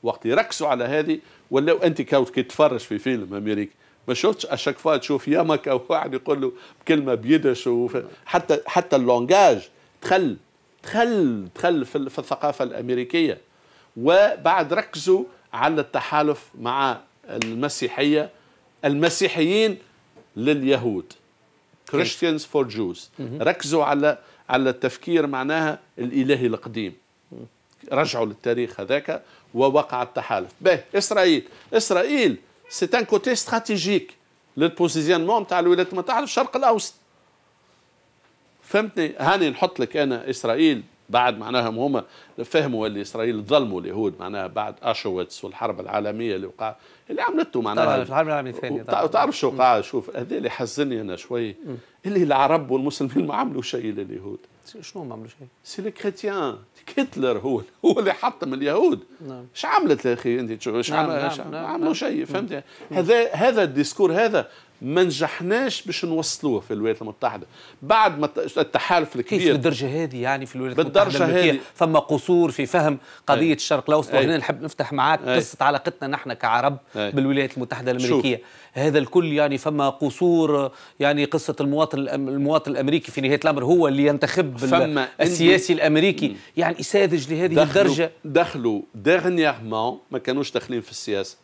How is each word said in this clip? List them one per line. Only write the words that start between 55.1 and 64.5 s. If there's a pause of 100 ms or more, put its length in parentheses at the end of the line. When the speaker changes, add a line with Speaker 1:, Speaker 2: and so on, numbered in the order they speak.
Speaker 2:
عملوا
شيء؟ (160)
Speaker 1:
سي
لي
كريتيان، (400)
هتلر
هو، (240)
هو
اللي
حطم
اليهود. (280)
Speaker 2:
نعم. (100)
Speaker 1:
اش
عملت
يا
أخي
أنت
تشوف؟
اش
Speaker 2:
نعم،
Speaker 1:
عمل-،
Speaker 2:
نعم،
Speaker 1:
اش
Speaker 2:
نعم،
Speaker 1:
عملوا
Speaker 2:
نعم.
Speaker 1:
شيء،
Speaker 2:
مم.
Speaker 1:
فهمت؟
Speaker 2:
مم.
Speaker 1:
هذا،
هذا
الديسكور
هذا (340)